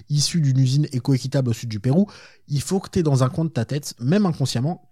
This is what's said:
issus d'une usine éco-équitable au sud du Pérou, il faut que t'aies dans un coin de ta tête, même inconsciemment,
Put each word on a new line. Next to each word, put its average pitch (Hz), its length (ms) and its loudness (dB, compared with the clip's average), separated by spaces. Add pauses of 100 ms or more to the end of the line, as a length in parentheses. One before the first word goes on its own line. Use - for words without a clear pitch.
issus 147 300 0
d'une 135 200 2
usine 135 340 4
éco-équitable 131 560 0
au 113 40 2
sud 120 140 -8
du 107 140 -6
Pérou, 160 260 2 (400)
il 143 140 -2
faut 190 180 -2
que - 80 -12
t'aies 185 160 -2
dans 139 220 2
un - 20 2
coin 156 160 -2
de 165 60 -2
ta 113 160 -2
tête, - 340 -8
même 175 260 2
inconsciemment, 143 680 -2